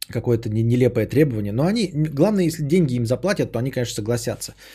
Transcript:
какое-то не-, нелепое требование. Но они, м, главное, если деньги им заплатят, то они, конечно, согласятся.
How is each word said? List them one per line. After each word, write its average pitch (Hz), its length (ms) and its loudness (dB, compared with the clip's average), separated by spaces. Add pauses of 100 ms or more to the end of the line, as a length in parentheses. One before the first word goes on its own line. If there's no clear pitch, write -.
какое-то 117 420 -2
не-, 110 140 0
нелепое 117 440 2
требование. 113 440 0
Но 123 120 0
они, 202 280 0
м, 151 120 0
главное, 170 420 2
если 156 180 -2
деньги 147 300 2
им 120 120 0
заплатят, 127 460 0
то 117 80 -2
они, 127 120 -2
конечно, 120 240 -4
согласятся. 113 580 -4 (220)